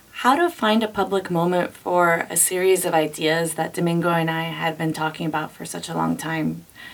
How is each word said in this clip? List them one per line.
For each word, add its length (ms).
how 240
to 140
find 340
a 60
public 420
moment 420
for 560
a 60
series 480
of 100
ideas 600
that 200
Domingo 360
and 200
I 140
had 340
been 140
talking 340
about 280
for 100
such 240
a 60
long 240
time. 480